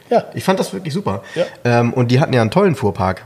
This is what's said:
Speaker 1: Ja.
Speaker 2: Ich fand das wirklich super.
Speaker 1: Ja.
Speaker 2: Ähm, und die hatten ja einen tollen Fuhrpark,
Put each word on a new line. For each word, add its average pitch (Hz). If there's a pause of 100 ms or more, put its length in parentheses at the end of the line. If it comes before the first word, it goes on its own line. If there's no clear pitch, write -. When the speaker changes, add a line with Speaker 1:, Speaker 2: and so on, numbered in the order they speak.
Speaker 1:
Ja. 233
Speaker 2:
Ich -
fand 190
das -
wirklich 180
super. 127 (120)
Speaker 1:
Ja. 165 (200)
Speaker 2:
Ähm, 120
und 123
die 123
hatten 147
ja 123
einen 110
tollen 185
Fuhrpark, 95